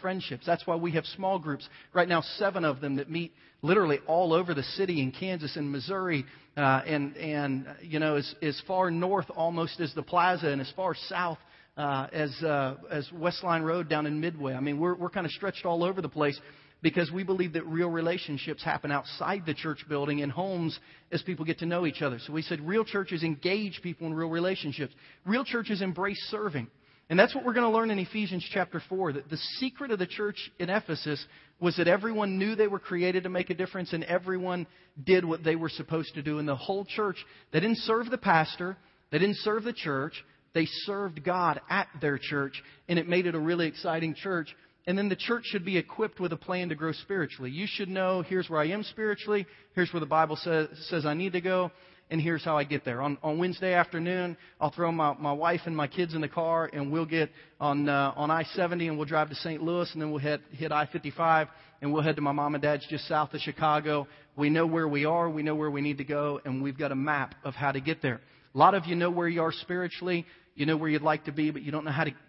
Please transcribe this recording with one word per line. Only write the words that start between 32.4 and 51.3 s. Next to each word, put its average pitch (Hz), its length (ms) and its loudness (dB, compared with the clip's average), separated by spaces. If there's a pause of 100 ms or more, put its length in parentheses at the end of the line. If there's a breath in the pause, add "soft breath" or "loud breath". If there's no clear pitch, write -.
they 208 120 4
were 196 140 -2
created 180 420 0
to 185 80 -4
make 180 180 -2
a 180 60 -2
difference 185 380 -4
and 160 120 -2
everyone 180 640 -2 (360 soft breath)
did 180 220 6
what 160 180 0
they 160 140 4
were 165 120 -2
supposed 160 460 -4
to 151 80 -8
do. 151 160 -2
And 151 100 -2
the 139 80 2
whole 196 280 -2
church, 202 320 -2 (360 loud breath)
they 156 80 4
didn't 220 180 2
serve 226 320 0
the 254 80 0
pastor, 175 580 2 (340 soft breath)
they 147 80 2
didn't 196 200 2
serve 214 260 0
the 233 80 -4
church, 143 420 -4 (380 soft breath)
they 165 140 2
served 196 580 -4
God 175 360 4 (100)
at 185 160 2 (140)
their 143 200 2
church, 139 420 -2 (260 loud breath)
and 170 100 2
it 165 100 0
made 175 180 4
it 170 80 0
a 165 40 -2
really 165 300 2
exciting 165 460 -2
church. 175 400 -4 (340 soft breath)
And 180 80 2
then 202 120 2
the 185 80 0
church 240 300 -2
should 190 180 -4
be 185 140 0
equipped - 420 -2
with 175 120 -2
a 165 40 -4
plan 180 320 -4
to 160 60 -2
grow 151 180 -2
spiritually. 143 580 -4
You 170 180 -4
should 196 200 -4
know, 185 340 2
here's 185 260 -2
where 156 120 2
I 151 80 2
am 208 140 -2
spiritually, 208 640 -2 (280 loud breath)
here's 175 180 2
where 170 80 -2
the 156 60 -4
Bible 156 300 4
sa-, 160 300 2 (220)
says 156 180 0
I 147 80 2
need 180 180 -2